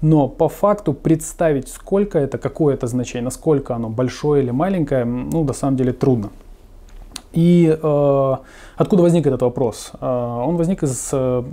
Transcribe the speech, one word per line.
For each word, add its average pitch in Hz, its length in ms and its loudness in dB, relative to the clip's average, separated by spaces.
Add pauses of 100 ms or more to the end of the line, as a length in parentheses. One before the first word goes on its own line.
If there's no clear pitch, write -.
Но 156 260 4
по 156 220 0
факту 202 440 0
представить, 160 720 -2
сколько 202 500 -2
это, 139 220 -2
какое 143 340 0
это 127 140 -4
значение, 120 380 -4
насколько 139 500 -2
оно 117 140 -6
большое 127 520 0
или 127 80 0
маленькое, 143 520 -2
м, 123 280 -4
ну, 160 140 -2
на 131 100 -2
самом 135 240 -2
деле 127 160 0
трудно. 123 380 0 (1000)
И, 170 340 6
э, 143 680 2 (420)
откуда 175 240 4
возник 170 260 4
этот 127 140 0
вопрос? 131 580 -2
Э, 120 480 -4
он 170 80 0
возник 170 280 -2
из, 131 280 -4
э, 127 420 0